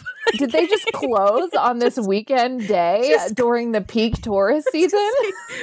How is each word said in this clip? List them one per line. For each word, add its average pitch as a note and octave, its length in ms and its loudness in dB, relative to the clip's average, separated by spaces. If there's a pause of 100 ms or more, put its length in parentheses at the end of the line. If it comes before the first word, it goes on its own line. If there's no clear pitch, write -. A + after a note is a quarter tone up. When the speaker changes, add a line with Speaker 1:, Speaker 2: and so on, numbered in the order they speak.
(180)
Speaker 1:
<laughs> D#4+ 200 0
Speaker 2:
Did C4 140 0
they D#4+ 160 2
just G4+ 240 -2
close A#3 600 2
on A#3+ 260 0
this B3 160 0
Speaker 1:
Just, G#3+ 120 -2
Speaker 2:
weekend A#3 600 0
day G3 420 2
Speaker 1:
just - 240 2
Speaker 2:
during A#3+ 380 0
the G#3+ 80 0
peak A3 420 -2
tourist A3+ 480 0
Speaker 1:
<laughs> - 20 -2
just D#4+ 200 2
Speaker 2:
season? G#4 180 2 (140)
Speaker 1:
like, G4 100 -4 (280)